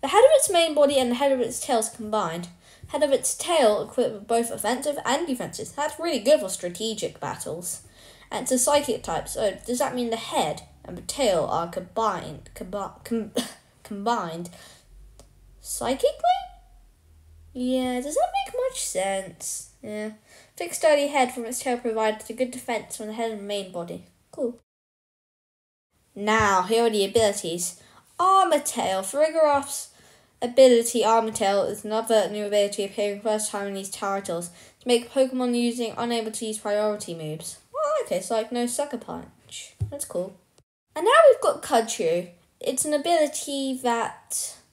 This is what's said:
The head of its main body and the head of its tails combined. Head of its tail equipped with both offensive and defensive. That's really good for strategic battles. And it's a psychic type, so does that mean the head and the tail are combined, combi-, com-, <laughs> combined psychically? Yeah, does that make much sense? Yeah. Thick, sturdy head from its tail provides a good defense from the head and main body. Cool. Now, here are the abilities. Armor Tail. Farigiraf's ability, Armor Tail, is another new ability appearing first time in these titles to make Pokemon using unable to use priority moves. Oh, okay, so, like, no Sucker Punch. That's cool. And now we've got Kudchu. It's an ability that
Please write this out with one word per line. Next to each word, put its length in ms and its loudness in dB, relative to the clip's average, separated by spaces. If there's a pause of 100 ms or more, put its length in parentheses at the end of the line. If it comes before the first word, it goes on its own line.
The 60 -4
head 160 8
of 100 12
its 160 6
main 220 4
body 280 4
and 100 2
the 60 0
head 160 2
of 80 0
its 180 -2
tails 300 0
combined. 580 -4 (420)
Head 140 0
of 80 2
its 240 0
tail 480 4
equipped 320 -2
with 140 -16
both 240 0
offensive 520 -4
and 220 -2
defensive. 480 -8
That's 240 -4
really 220 -2
good 180 6
for 100 -2
strategic 680 -6
battles. 640 -8 (480)
And 140 -6
it's 80 0
a 60 2
psychic 440 2
type, 240 -4
so 400 -2
does 140 -2
that 160 -2
mean 140 -2
the 60 -2
head 460 -2 (220)
and 120 -12
the 60 -14
tail 440 0
are 220 -2
combined, 840 -4
combi-, 500 -10
com-, 280 -4 (260)
<laughs> 240 -20
combined 680 -4 (1120)
psychically? 520 -2 (1400)
Yeah, 480 -2
does 140 -8
that 180 2 (120)
make 100 -14
much 260 -4
sense? 920 -6 (100)
Yeah. 300 -8 (440)
Thick, 160 -8
sturdy 360 4
head 240 2
from 140 -8
its 140 -6
tail 180 -2
provides 520 -2
a 20 -8
good 200 -2
defense 440 -6
from 120 -8
the 60 -8
head 180 -4
and 160 -10
main 240 -6
body. 340 -10 (240)
Cool. 300 -4 (1500)
Now, 480 4
here 220 4
are 60 4
the 140 2
abilities. 760 0 (380)
Armor 420 6
Tail. 420 -2
Farigiraf's 880 2 (500)
ability, 640 6
Armor 280 4
Tail, 320 2
is 200 -6
another 460 2
new 160 -6
ability 360 0
appearing 380 -4
first 300 -2
time 160 -6
in 80 -6
these 160 -10
titles 580 -6 (320)
to 80 -10
make 240 2
Pokemon 420 0
using 440 -2
unable 320 -2
to 160 -8
use 100 -6
priority 580 -2
moves. 440 -10 (160)
Oh, 320 -2
okay, 160 -2
so, 120 -4
like, 160 -2
no 160 -2
Sucker 300 -4
Punch. 760 -14 (160)
That's 160 -10
cool. 280 -6 (600)
And 100 -4
now 240 8
we've 140 6
got 200 0
Kudchu. 680 0 (280)
It's 280 -4
an 80 0
ability 880 0
that 720 -4 (160)